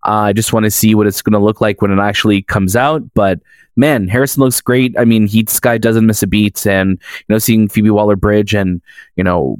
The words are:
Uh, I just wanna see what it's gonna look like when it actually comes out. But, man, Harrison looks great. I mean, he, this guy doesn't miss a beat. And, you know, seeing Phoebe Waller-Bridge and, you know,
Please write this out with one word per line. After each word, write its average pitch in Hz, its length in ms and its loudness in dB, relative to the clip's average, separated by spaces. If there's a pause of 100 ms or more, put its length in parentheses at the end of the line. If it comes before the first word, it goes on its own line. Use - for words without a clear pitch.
Uh, 107 180 0
I 104 80 2
just 110 220 -2
wanna 107 160 0
see 110 240 0
what 107 120 2
it's 98 140 -2
gonna 107 180 0
look 107 220 0
like 104 220 -2
when 101 80 0
it 98 100 0
actually 104 400 0
comes 98 360 -2
out. 147 260 0 (100)
But, 98 260 0 (380)
man, 127 320 0
Harrison 131 340 0
looks 131 200 0
great. 123 360 0
I 120 60 2
mean, 113 220 2
he, 110 160 0
this - 180 -4
guy 120 160 0
doesn't 113 300 2
miss 110 160 0
a - 40 -2
beat. 104 400 -2
And, 95 260 2
you - 360 -10
know, 107 100 2
seeing 110 300 2
Phoebe 107 220 0
Waller-Bridge 104 640 0
and, 92 260 -2 (360)
you 90 60 -2
know, 85 380 -2